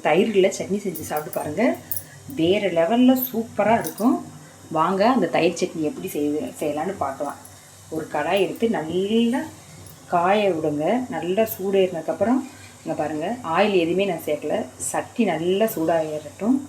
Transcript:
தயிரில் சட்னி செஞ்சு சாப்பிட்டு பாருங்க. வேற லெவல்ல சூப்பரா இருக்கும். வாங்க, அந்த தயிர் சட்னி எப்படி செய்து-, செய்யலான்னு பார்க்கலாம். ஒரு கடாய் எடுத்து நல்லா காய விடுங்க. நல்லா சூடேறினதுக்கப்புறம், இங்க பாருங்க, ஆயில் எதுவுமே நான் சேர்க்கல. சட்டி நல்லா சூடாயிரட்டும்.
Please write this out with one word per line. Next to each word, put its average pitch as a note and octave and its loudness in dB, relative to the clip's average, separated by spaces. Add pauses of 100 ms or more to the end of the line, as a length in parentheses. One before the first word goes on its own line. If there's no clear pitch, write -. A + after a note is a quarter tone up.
தயிரில் G3 4
சட்னி G3+ -2
செஞ்சு D#3+ -6
சாப்பிட்டு D#3 -6
பாருங்க. E3+ 0 (600)
வேற F#3 2
லெவல்ல A3+ 6 (160)
சூப்பரா A3 0
இருக்கும். C4+ 0 (540)
வாங்க, F#3 2
அந்த A3 2
தயிர் E3 2
சட்னி F3+ -2
எப்படி D3+ -4
செய்து-, D3 -2 (120)
செய்யலான்னு D#3 -4
பார்க்கலாம். C#3+ -6 (540)
ஒரு D#3 -6
கடாய் E3 0
எடுத்து E3+ 0
நல்லா G3+ 0 (680)
காய G3 4
விடுங்க. D#3+ 0
நல்லா F3 0
சூடேறினதுக்கப்புறம், G3 0 (440)
இங்க D#3 -4
பாருங்க, D#3 -4 (200)
ஆயில் G3+ 4
எதுவுமே F3 2
நான் E3+ -4
சேர்க்கல. D#3 -2 (100)
சட்டி - -2
நல்லா F3+ 2
சூடாயிரட்டும். D#3+ -2 (100)